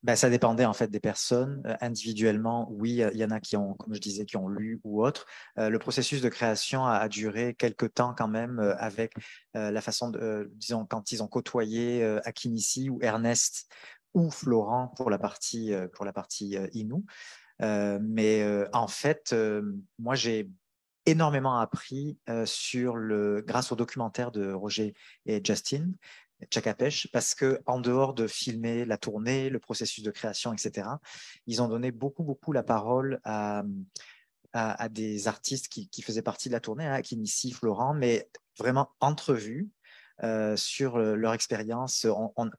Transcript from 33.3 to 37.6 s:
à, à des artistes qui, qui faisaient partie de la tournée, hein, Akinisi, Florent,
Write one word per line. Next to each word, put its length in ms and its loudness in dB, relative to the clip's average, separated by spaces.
à, 300 -2
à 60 -4
des 380 -2
artistes 400 -4
qui, 220 -10
qui 140 -14
faisaient 180 -2
partie 280 -4
de 40 -2
la 60 0
tournée, 260 -6
hein, 80 -2
Akinisi, 580 -4
Florent, 440 0